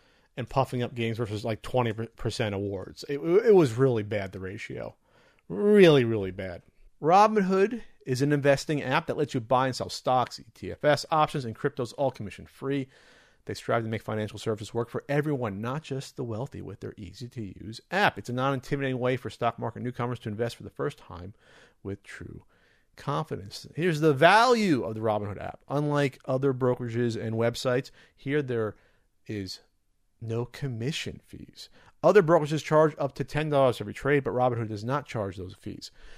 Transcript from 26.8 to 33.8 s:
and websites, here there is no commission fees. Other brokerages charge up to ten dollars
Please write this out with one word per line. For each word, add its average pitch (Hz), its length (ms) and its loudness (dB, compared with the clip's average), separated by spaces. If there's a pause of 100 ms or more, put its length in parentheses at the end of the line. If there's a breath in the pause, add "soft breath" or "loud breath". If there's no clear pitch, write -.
and 113 180 -4
websites, 117 540 0 (240 soft breath)
here 147 280 -4
there 117 340 -4 (500)
is 101 340 -8 (600)
no 113 240 -4
commission 123 800 -8
fees. - 460 -20 (320 soft breath)
Other 185 200 8
brokerages 151 400 2
charge 156 360 4
up 139 160 -2
to 135 100 -6
ten 151 240 -4
dollars 135 320 4